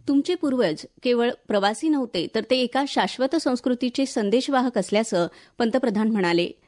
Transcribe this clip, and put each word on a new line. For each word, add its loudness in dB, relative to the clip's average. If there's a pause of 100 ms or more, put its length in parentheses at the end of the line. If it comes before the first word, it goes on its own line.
"तुमचे 2
पूर्वज 0 (180)
केवळ 2 (180)
प्रवासी 0
नव्हते, 0
तर 0
ते 2
एका 0
शाश्वत -2
संस्कृतीचे 0
संदेशवाहक" 0
असल्याचं 0 (300)
पंतप्रधान 0
म्हणाले. 2 (200)